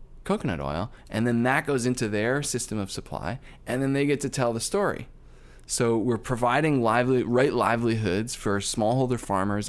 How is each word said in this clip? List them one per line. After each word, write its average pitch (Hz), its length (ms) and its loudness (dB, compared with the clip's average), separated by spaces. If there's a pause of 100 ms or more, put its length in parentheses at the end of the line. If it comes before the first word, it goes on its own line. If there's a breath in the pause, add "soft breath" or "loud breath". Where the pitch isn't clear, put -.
(240)
coconut 151 360 -2
oil, 76 300 -4 (180 loud breath)
and 110 180 -2
then 120 180 2
that 139 200 2
goes 131 220 0
into 123 220 0
their 110 340 0
system 117 360 -4
of 98 120 -6
supply, - 480 -8 (280 loud breath)
and 123 140 -4
then 135 140 0
they 139 100 2
get 143 160 2
to 139 80 -4
tell 123 240 0
the 113 80 -4
story. - 480 -2 (600 soft breath)
So 117 300 2
we're 113 200 0
providing 127 640 2
lively-, 123 420 4
right 123 280 4
livelihoods 113 840 2
for 101 260 0
smallholder 120 580 0
farmers 101 500 -2